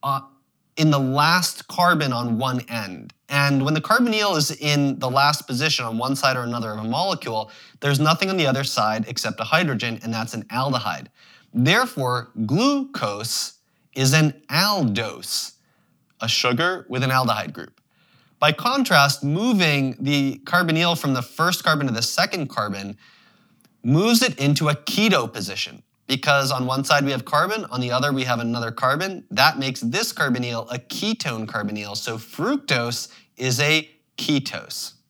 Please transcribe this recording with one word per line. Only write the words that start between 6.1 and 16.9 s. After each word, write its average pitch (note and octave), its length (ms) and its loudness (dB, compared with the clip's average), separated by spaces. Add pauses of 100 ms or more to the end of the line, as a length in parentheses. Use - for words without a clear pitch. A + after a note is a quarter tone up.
side C3 200 2
or B2 60 -2
another A#2+ 300 -6
of G#2+ 80 -8
a G#2+ 40 -8
molecule, B2 680 -4 (280)
there's C#3+ 200 2
nothing E3 300 2
on F#3+ 80 0
the D3+ 100 2
other C3+ 160 0
side A2 440 0
except A#2 320 -6
a A2 60 -4
hydrogen, A#2+ 580 0
and A2+ 100 -6
that's A2+ 200 -6
an A2 120 -8
aldehyde. A#2 600 -4 (480)
Therefore, B2+ 760 0 (140)
glucose D3+ 1120 -2 (360)
is C3 180 2
an D3+ 360 2
aldose, B2+ 1040 -2 (640)
a A#2 80 -4
sugar C3 600 0
with B2+ 140 -2